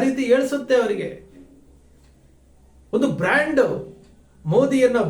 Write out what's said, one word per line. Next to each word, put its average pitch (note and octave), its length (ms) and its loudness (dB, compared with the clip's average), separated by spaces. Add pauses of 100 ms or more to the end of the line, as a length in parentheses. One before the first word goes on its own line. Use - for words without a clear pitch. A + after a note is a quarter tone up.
ರೀತಿ C4+ 180 -2 (120)
ಏಳ್ಸುತ್ತೆ C4+ 480 0
ಅವರಿಗೆ. - 260 -4 (1800)
ಒಂದು B3+ 160 0 (120)
ಬ್ರ್ಯಾಂಡ್, C#4 420 0 (840)
ಮೋದಿಯನ್ನ B3 640 2